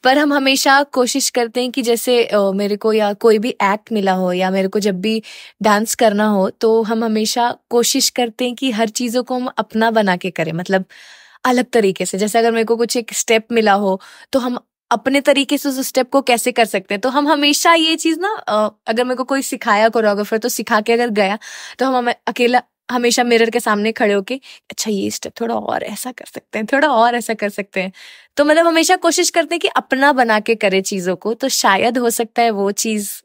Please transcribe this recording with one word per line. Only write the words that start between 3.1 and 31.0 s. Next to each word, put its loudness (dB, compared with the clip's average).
कोई 4
भी -2
एक्ट -2
मिला 0
हो 0
या 0
मेरे 0
को -2
जब -2
भी -2
डांस 2
करना 2
हो, 2
तो 2
हम -2
हमेशा -2
कोशिश 0
करते -4
हैं -4
कि -4
हर -2
चीज़ों -4
को -6
हम -4
अपना -2
बना 2
के -6
करें, -4
मतलब -2
अलग 2
तरीके 0
से। -6
जैसे 0
अगर 2
मेरे 0
को 0
कुछ -2
एक -6
स्टेप 0
मिला 2
हो, 0
तो 2
हम -2
अपने 0
तरीके 2
से -4
उस -4
स्टेप -2
को 2
कैसे 0
कर 2
सकते -4
हैं। -6
तो -2
हम 0
हमेशा 2
ये 2
चीज़ -2
ना, -6
अ, 0
अगर 0
मेरे -2
को -6
कोई -2
सिखाया 2
कोरियोग्राफर, 0
तो -4
सिखा 0
के 0
अगर 2
गया, 0
तो 0
हम 0
हमें -2
अकेला 0
हमेशा 0
मिरर 2
के -2
सामने -2
खड़े 0
होके, -4
"अच्छा, -8
ये -2
स्टेप -12
थोड़ा -4
और -4
ऐसा -10
कर -20
सकते -12
हैं, -4
थोड़ा 4
और 4
ऐसा -4
कर -4
सकते -6
हैं।" -6
तो 4
मतलब 6
हमेशा 4
कोशिश 0
करते -2
हैं -4
कि -2
अपना 2
बना 2
के 0
करें 0
चीज़ों -4